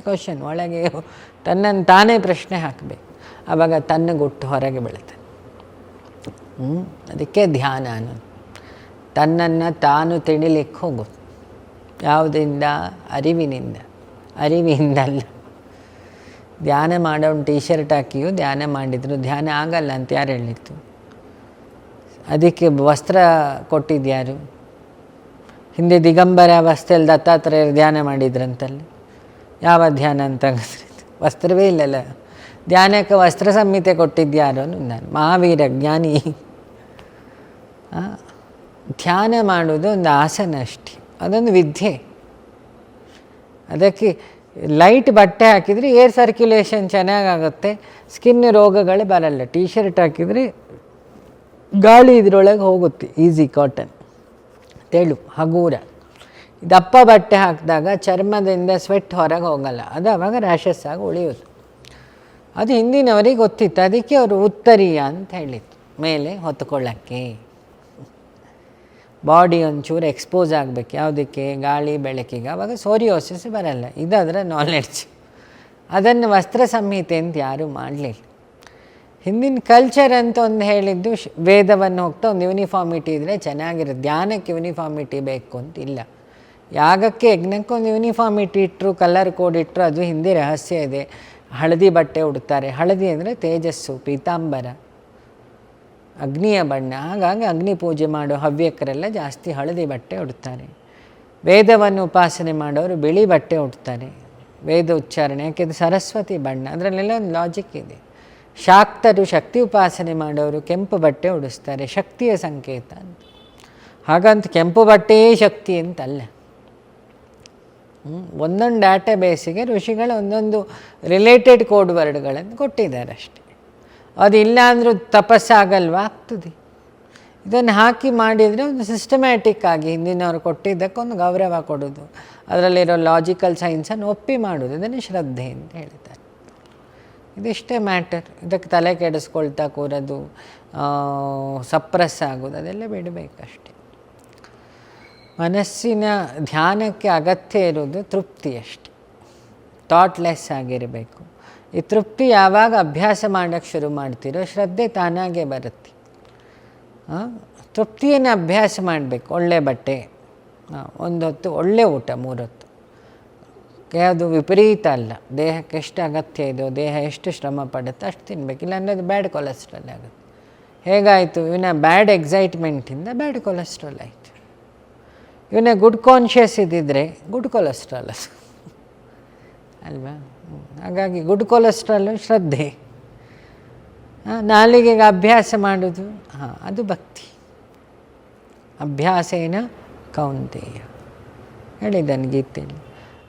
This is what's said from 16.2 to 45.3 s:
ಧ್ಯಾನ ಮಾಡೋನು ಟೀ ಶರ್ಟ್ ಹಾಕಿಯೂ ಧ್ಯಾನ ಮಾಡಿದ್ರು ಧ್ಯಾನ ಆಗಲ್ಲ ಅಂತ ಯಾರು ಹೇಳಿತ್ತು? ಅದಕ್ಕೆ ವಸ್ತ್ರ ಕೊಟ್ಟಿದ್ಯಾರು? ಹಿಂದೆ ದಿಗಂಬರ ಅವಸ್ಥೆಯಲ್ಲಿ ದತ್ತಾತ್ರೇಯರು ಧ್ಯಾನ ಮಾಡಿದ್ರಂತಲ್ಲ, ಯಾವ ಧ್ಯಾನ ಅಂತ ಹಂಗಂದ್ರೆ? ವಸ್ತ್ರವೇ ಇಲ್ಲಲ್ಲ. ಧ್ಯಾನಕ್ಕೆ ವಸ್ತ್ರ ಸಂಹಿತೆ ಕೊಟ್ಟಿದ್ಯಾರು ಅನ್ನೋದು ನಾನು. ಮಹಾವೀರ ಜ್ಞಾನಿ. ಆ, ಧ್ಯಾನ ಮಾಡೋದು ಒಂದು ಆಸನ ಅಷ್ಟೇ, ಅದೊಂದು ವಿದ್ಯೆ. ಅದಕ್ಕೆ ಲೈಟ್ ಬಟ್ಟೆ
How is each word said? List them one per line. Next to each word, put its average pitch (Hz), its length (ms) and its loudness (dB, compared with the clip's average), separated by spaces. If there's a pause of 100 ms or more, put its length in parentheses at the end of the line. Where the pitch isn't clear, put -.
ಧ್ಯಾನ 151 240 0 (140)
ಮಾಡೋನು 156 420 -2
ಟೀ 147 80 0 (100)
ಶರ್ಟ್ 156 300 -2
ಹಾಕಿಯೂ 139 340 -4 (120)
ಧ್ಯಾನ 139 200 -4 (140)
ಮಾಡಿದ್ರು 135 400 -6 (100)
ಧ್ಯಾನ 143 220 -4 (140)
ಆಗಲ್ಲ 160 360 -4
ಅಂತ 127 200 -6
ಯಾರು 139 180 -2
ಹೇಳಿತ್ತು? 117 380 -10 (1600)
ಅದಕ್ಕೆ 165 360 2 (200)
ವಸ್ತ್ರ 151 280 0 (560)
ಕೊಟ್ಟಿದ್ಯಾರು? 135 640 -2 (1400)
ಹಿಂದೆ 175 300 4
ದಿಗಂಬರ 175 560 6
ಅವಸ್ಥೆಯಲ್ಲಿ 160 480 4
ದತ್ತಾತ್ರೇಯರು 156 720 2
ಧ್ಯಾನ 156 160 4 (120)
ಮಾಡಿದ್ರಂತಲ್ಲ, 131 720 -4 (880)
ಯಾವ 170 220 6 (100)
ಧ್ಯಾನ 143 220 0 (100)
ಅಂತ 127 200 -4
ಹಂಗಂದ್ರೆ? - 360 -8 (380)
ವಸ್ತ್ರವೇ 180 480 2
ಇಲ್ಲಲ್ಲ. 139 260 0 (720)
ಧ್ಯಾನಕ್ಕೆ 202 420 4 (100)
ವಸ್ತ್ರ 185 240 2 (100)
ಸಂಹಿತೆ 190 420 2
ಕೊಟ್ಟಿದ್ಯಾರು 147 640 0
ಅನ್ನೋದು 160 300 -8
ನಾನು. 117 120 -14 (120)
ಮಹಾವೀರ 170 440 2 (160)
ಜ್ಞಾನಿ. 151 360 0 (1800)
ಆ, - 20 -8 (1000)
ಧ್ಯಾನ 196 320 0 (160)
ಮಾಡೋದು 165 460 0
ಒಂದು 175 140 0 (120)
ಆಸನ 160 340 -4 (100)
ಅಷ್ಟೇ, - 280 -18 (300)
ಅದೊಂದು 220 340 0
ವಿದ್ಯೆ. 170 340 0 (1800)
ಅದಕ್ಕೆ 190 380 0 (720)
ಲೈಟ್ 226 360 8
ಬಟ್ಟೆ 202 340 6